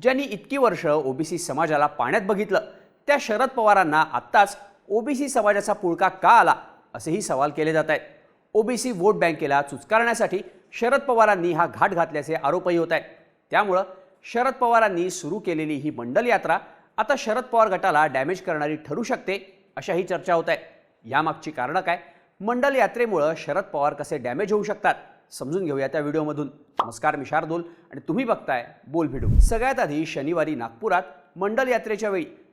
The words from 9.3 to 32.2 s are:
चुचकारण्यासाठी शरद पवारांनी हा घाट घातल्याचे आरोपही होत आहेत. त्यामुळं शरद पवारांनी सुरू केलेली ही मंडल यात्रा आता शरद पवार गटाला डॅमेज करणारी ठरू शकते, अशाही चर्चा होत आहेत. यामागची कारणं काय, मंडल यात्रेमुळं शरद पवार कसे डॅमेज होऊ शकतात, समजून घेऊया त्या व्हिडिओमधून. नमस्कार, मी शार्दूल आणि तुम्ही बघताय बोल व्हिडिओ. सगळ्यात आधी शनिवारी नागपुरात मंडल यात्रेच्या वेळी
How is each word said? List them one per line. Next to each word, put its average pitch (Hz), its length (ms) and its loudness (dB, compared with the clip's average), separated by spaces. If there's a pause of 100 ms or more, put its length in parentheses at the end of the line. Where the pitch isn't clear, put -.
चुचकारण्यासाठी 208 800 -2 (320)
शरद 247 280 0
पवारांनी 214 520 4
हा 165 160 2
घाट - 220 0
घातल्याचे 160 460 -2
आरोपही 170 420 0
होत 165 140 0
आहेत. 156 120 0 (480)
त्यामुळं 190 320 2 (400)
शरद 247 300 -2
पवारांनी 220 560 2
सुरू 180 300 -6
केलेली 156 340 -4
ही 143 160 -4
मंडल 131 360 -2
यात्रा 190 320 2 (400)
आता 220 200 0
शरद 226 260 -2
पवार 220 240 4
गटाला 175 380 2
डॅमेज 143 360 -2
करणारी 151 340 -4
ठरू 156 280 -6
शकते, - 640 -6 (120)
अशाही 175 260 -2
चर्चा 180 300 -2
होत 165 140 2
आहेत. 160 120 0 (460)
यामागची 143 460 -2
कारणं 135 300 -4
काय, 175 180 -2 (420)
मंडल 247 340 0
यात्रेमुळं 220 640 2
शरद 170 260 -4
पवार 147 300 -2
कसे 147 240 -6
डॅमेज 139 360 -4
होऊ 208 100 0
शकतात, 202 320 0 (360)
समजून 170 340 -4
घेऊया 135 220 -2
त्या 151 140 -4
व्हिडिओमधून. 147 480 -4 (340)
नमस्कार, 147 320 -4
मी 139 100 -8
शार्दूल 165 380 -4 (280)
आणि 113 160 -14
तुम्ही 220 180 -2
बघताय 135 420 -2 (200)
बोल 156 200 -2
व्हिडिओ. - 320 2
सगळ्यात 254 400 4
आधी 156 260 -2
शनिवारी 151 500 -2
नागपुरात 180 480 -2 (320)
मंडल 214 320 -2
यात्रेच्या 220 420 -2
वेळी 190 160 -2 (280)